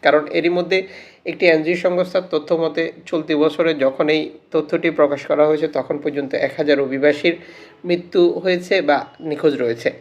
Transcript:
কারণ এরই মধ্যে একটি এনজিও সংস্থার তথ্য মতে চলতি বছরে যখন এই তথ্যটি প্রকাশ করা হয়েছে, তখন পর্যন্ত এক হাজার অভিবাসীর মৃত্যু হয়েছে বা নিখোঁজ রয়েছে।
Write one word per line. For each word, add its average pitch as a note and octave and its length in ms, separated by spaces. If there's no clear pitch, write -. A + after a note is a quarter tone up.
কারণ D3 200
এরই E3+ 200
মধ্যে F3+ 200
একটি E3+ 240
এনজিও D#3+ 300
সংস্থার F#3 500
তথ্য D3+ 160
মতে D#3+ 200
চলতি D#3+ 240
বছরে D#3+ 280
যখন C3 220
এই D#3 60
তথ্যটি E3 340
প্রকাশ C#3+ 300
করা D3 200
হয়েছে, D#3 180
তখন C3+ 260
পর্যন্ত C#3 280
এক C3+ 140
হাজার D3 260
অভিবাসীর C#3 500
মৃত্যু F3 340
হয়েছে F3+ 320
বা C#3+ 80
নিখোঁজ D3 240
রয়েছে। A#2 260